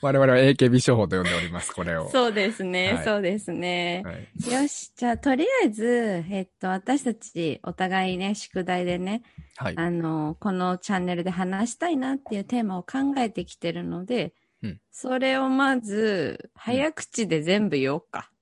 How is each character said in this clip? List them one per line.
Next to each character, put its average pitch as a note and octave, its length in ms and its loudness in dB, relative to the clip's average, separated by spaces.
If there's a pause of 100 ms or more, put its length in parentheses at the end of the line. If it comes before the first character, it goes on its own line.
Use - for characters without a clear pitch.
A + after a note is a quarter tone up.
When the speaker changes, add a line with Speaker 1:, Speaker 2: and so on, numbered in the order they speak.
Speaker 1:
我 C3+ 160 4
々 C3+ 140 8
は B2 60 8
エ C3+ 120 10
ー C3 60 6
ケ C3 100 6
ー A#2+ 40 8
ビ B2+ 80 8
ー - 20 6
商 B2 160 6
法 G#2 120 4
と F2+ 80 0
呼 F#2 60 2
ん - 20 0
で F2 100 0
お E2+ 60 0
り E2+ 100 -6
ま E2+ 100 -8
す、 - 120 -8
こ F2+ 100 -6
れ E2+ 140 -2
を。 D#2+ 140 -4
Speaker 2:
そ B3+ 160 4
う A3+ 60 0
で G#3 200 0
す G#3 100 -8
ね、 F#3 320 0
Speaker 1:
は - 80 -4
い。 - 20 -6
Speaker 2:
そ G#3+ 120 0
う G#3 60 -2
で G3 160 0
す G#3 120 -10
ね。 F3 540 -2
Speaker 1:
は F3 80 -10
い。 - 500 -4
Speaker 2:
よ D4 60 0
し、 - 260 -12
じ - 120 -4
ゃ A#3+ 60 2
あ、 A3+ 60 -2
と C#4 160 2
り C#4 100 2 (180)
あ F4+ 40 4
え A#3+ 40 4
ず、 G#3+ 580 0
え G3 140 -4
っ F#3 60 -10 (120)
と、 F#3 80 -4
私 F#3+ 340 0
た A#3+ 120 -2
ち、 E3 480 -4
お F3+ 100 -8
互 F#3 420 0
い F3+ 40 -4
ね、 G3 160 0
宿 F#3+ 300 -6
題 F3+ 200 -2
で F3 140 -2
ね、 G3 240 -4 (340)
Speaker 1:
は - 140 -4
い。 F2 60 -6
Speaker 2:
あ E3+ 140 0
の、 D#3+ 480 -2
こ G3+ 140 -2
の F3+ 240 0
チ - 160 -6
ャ F#3+ 60 2
ン F3+ 80 -2
ネ F3+ 100 -2
ル E3+ 80 -4
で F#3 60 -2
話 F#3+ 420 -2
し - 40 -12
た E4 120 -4
い E4 80 0
な C4 180 -2
っ C4+ 40 -6
て - 180 -8
い G3 40 -4
う G3 40 -6
テ B3 160 -2
ー A3+ 40 0
マ F#3+ 140 -4
を F3 40 -8
考 C#4 360 -2
え A#3 120 0
て - 160 -6
き - 100 -20
て E3+ 160 -4
る F3 100 -6
の E3+ 220 -6
で、 G3 300 -4 (280)
Speaker 1:
う - 60 -6
ん。 - 120 -10 (100)
Speaker 2:
そ B3+ 280 -4
れ C4 200 0
を C4 100 0
ま C4 320 2
ず、 G3+ 600 -2
Speaker 1:
う - 40 -18
ん。 - 80 -20
Speaker 2:
早 C4+ 380 -2
口 - 340 -4
で D#3+ 160 0
全 G3 280 2
部 D3+ 80 0
言 C3+ 160 2
お - 40 -4
う - 40 -6
か。 - 280 -12 (120)